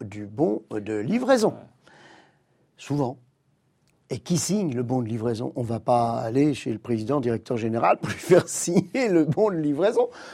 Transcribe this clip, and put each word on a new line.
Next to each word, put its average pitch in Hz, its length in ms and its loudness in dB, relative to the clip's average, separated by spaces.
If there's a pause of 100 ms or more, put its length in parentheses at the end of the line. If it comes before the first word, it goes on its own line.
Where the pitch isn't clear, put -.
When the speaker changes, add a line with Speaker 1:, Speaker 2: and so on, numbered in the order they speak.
Speaker 1:
du 104 240 -12
bon 147 440 -2
de 110 280 -6
livraison. 220 540 2
Speaker 2:
Ouais. - 420 -20 (840)
Speaker 1:
Souvent. 139 420 -4 (920)
Et 127 80 -4
qui - 180 -2
signe 170 380 -2
le 123 80 -2
bon 127 180 -2
de 113 80 -4
livraison ? 117 480 -4
On 127 60 -4
va 113 180 -4
pas 120 380 2
aller 127 340 2
chez 123 180 -6
le 110 80 -4
président, 117 420 -2
directeur 120 360 -2
général, 117 400 2
pour - 140 -8
lui - 80 -8
faire - 300 6
<laughs> - 0 -
signer - 600 0
le 165 160 4
bon 175 260 2
de 185 60 -2
livraison. 160 540 2 (240)